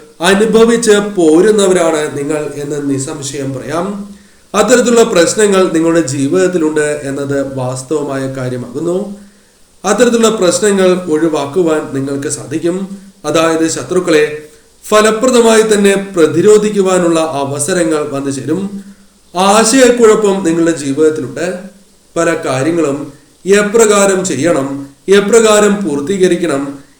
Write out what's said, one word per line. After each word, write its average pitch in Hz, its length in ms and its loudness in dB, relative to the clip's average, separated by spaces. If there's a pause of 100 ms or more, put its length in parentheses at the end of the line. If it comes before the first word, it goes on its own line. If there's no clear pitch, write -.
(220)
അനുഭവിച്ച് 214 720 4
പോരുന്നവരാണ് 180 1300 2
നിങ്ങൾ 147 380 -4
എന്ന് 143 340 -6
നിസ്സംശയം 135 640 -6
പറയാം. 160 560 -8 (460)
അത്തരത്തിലുള്ള 233 480 2
പ്രശ്നങ്ങൾ 190 720 2
നിങ്ങളുടെ 165 340 0
ജീവിതത്തിലുണ്ട് 151 960 -2
എന്നത് 139 520 -6
വാസ്തവമായ 135 840 -6
കാര്യമാകുന്നു. 135 760 -6 (680)
അത്തരത്തിലുള്ള 226 440 2
പ്രശ്നങ്ങൾ 190 600 2 (220)
ഒഴിവാക്കുവാൻ 156 680 0 (120)
നിങ്ങൾക്ക് 139 360 -6
സാധിക്കും. 165 680 -6 (280)
അതായത് 160 460 0
ശത്രുക്കളെ 156 720 -2 (460)
ഫലപ്രദമായി 220 720 4
തന്നെ 202 540 2
പ്രതിരോധിക്കുവാനുള്ള 180 1040 2
അവസരങ്ങൾ 151 920 -2
വന്നു 139 200 -4
ചേരും. 170 520 -6 (540)
ആശയക്കുഴപ്പം 214 1080 4
നിങ്ങളുടെ 165 280 0
ജീവിതത്തിലുണ്ട്. 143 840 -2 (640)
പല 165 160 0 (120)
കാര്യങ്ങളും 151 680 -2 (320)
എപ്രകാരം 202 800 2
ചെയ്യണം, 139 600 -2 (200)
എപ്രകാരം 208 680 4 (100)
പൂർത്തീകരിക്കണം, 156 1040 -2 (120)